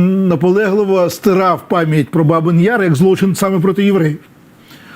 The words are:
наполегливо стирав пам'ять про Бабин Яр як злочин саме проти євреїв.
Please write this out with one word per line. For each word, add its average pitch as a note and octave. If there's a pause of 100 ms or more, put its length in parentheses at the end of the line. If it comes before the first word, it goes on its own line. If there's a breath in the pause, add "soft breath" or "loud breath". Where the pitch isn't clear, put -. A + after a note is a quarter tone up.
(280)
наполегливо F#3
стирав F#3
пам'ять D#3
про E3
Бабин E3
Яр G#3+
як E3
злочин F#3
саме F#3+
проти F#3+
євреїв. E3+ (760 loud breath)